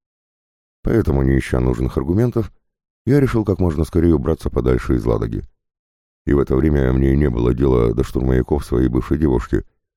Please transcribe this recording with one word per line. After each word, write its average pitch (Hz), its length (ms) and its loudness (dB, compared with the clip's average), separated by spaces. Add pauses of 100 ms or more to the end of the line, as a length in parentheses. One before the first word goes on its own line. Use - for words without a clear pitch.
(840)
Поэтому, 90 400 2
не 67 140 4
ища 65 200 -2
нужных 62 380 -2
аргументов, 101 560 -2 (520)
я 139 160 4
решил 120 240 0
как 95 140 0
можно 80 260 0
скорее 82 300 2
убраться 71 360 -2
подальше 64 440 0
из 57 100 -2
Ладоги. 53 380 -2 (840)
И - 60 2
в 71 60 4
это 67 180 0
время 69 360 2
мне 67 240 2
не 73 140 2
было 60 240 0
дела 60 400 2
до 60 100 -2
штурмовиков 64 600 -2
своей 64 240 0
бывшей 65 280 -2
девушки, 62 480 -2 (320)